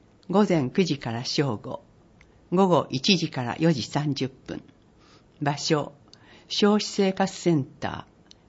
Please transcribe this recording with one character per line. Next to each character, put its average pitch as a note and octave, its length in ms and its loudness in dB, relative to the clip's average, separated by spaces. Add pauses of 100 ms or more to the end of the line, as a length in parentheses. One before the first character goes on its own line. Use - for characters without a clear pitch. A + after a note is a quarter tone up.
(300)
午 G3 180 4
前 D3+ 220 2
九 G3 140 2
時 D3 140 0
か B2 140 -8
ら A#2 120 -6
正 C3+ 340 -2
午、 - 260 -12 (680)
午 F#3+ 160 4
後 E3 220 2
一 E3 280 2
時 D#3+ 120 -4
か C3 140 -6
ら A#2 160 -6
四 E3 120 4
時 B2+ 120 -2
三 D3 300 -4
十 C3 160 -4
分。 - 320 -14 (800)
場 C#3+ 160 -2
所、 - 360 -2 (540)
消 G#3 280 4
費 G#3 100 0
生 F#3+ 280 0
活 F#3+ 200 -2
セ - 200 0
ン C#3 120 0
タ - 400 -10 (440)